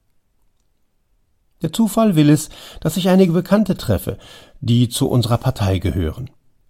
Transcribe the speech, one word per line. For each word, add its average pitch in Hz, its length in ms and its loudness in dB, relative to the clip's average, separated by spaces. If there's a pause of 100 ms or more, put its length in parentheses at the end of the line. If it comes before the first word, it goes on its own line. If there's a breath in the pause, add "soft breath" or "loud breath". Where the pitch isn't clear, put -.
(1600)
Der 160 100 -4
Zufall 220 440 0
will 151 140 6
es, 151 200 2 (300 loud breath)
dass - 180 -4
ich 185 120 0
einige 185 240 4
Bekannte 190 440 0
treffe, - 400 -4 (440 loud breath)
die 120 280 2
zu - 180 -2
unserer 120 300 0
Partei 95 420 -2
gehören. 90 500 -4 (400)